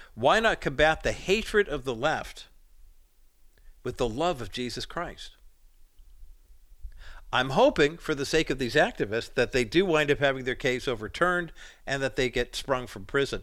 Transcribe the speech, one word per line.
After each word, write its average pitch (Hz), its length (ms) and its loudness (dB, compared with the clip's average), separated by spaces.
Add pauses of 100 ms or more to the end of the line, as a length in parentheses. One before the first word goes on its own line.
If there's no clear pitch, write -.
(140)
Why 151 260 4
not 220 220 2
combat 151 400 4
the 117 100 0
hatred 208 560 2
of 135 180 -6
the 127 100 -2
left 131 540 -4 (1300)
with 123 140 -8
the 123 100 0
love 139 340 -2
of 107 100 -8
Jesus 123 340 -6
Christ? - 460 -10 (2000)
I'm 127 180 0
hoping, 170 480 4
for - 160 -4
the 139 140 -4
sake 160 240 2
of 131 80 -2
these 120 160 -2
activists, 117 580 2
that 117 200 2
they 127 120 4
do 170 220 2
wind 151 240 2
up 127 80 2
having 135 240 0
their 123 100 -2
case 127 340 -2
overturned 156 640 -2 (360)
and 135 160 -2
that 131 120 -2
they 127 140 2
get 123 260 -4
sprung 127 300 -2
from 104 200 -12
prison. 139 380 -2